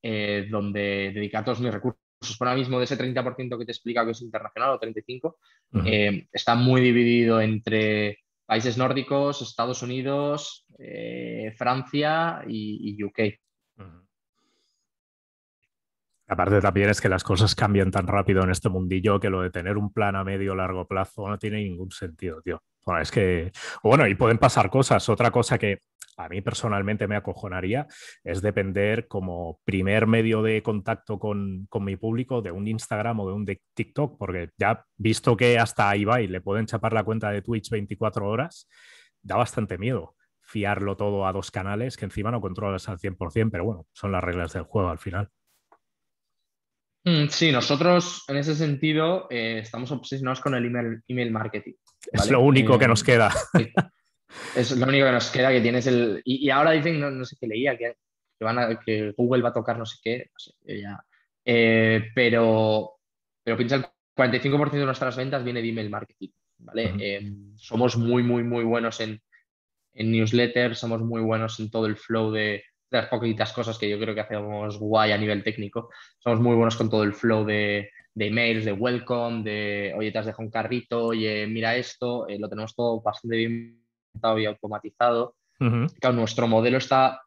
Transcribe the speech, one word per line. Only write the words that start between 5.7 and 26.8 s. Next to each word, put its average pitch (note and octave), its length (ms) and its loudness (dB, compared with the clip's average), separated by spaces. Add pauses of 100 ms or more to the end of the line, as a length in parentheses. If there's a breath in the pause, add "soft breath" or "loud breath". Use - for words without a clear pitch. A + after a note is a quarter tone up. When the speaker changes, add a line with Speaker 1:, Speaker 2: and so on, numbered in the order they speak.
Speaker 2:
Ujú. G#2 140 0
Speaker 1:
eh, G#2 440 0
está - 240 0
muy B2+ 260 4
dividido A#2+ 600 4
entre G#2+ 800 0 (260)
países A2+ 300 0
nórdicos, C#3 640 0
Estados B2 420 -6
Unidos, C#3 840 -6 (120)
eh, A2+ 760 -10
Francia D3 920 0
y, G#2+ 480 -8
y G#2 80 -8
U G2 80 -6
K. - 120 -2 (560)
Speaker 2:
Ujú. F2+ 280 -20 (2250)
Aparte G2 320 4
también G2 300 4
es G#2 100 2
que - 80 0
las F#2 160 0
cosas G2+ 300 4
cambian G2 360 4
tan F#2 160 0
rápido G2 360 4
en F2+ 80 2
este F#2 180 0
mundillo F#2+ 500 0
que G2 120 0
lo F#2 100 0
de F2+ 100 -2
tener F#2 280 -4
un G#2 120 -2
plan G2+ 260 0
a F#2+ 80 -2
medio G2 280 -4
o F#2+ 40 -4
largo F#2 300 -4
plazo G2 400 -4
no G2+ 120 -6
tiene G#2+ 240 -4
ningún F#2 280 -8
sentido, E2 520 -10
tío. E2 200 -8 (220)
Bueno, F2 160 0
es D2+ 100 -4
que, F2+ 420 0 (300 loud breath)
bueno, B2+ 240 6
y G2+ 80 4
pueden A#2 220 4
pasar A2+ 320 4
cosas. C3 400 4
Otra A2+ 220 4
cosa A#2+ 280 2
que G2+ 220 0 (360)
a E2 120 -12
mí F#2+ 140 -8
personalmente G#2 680 -2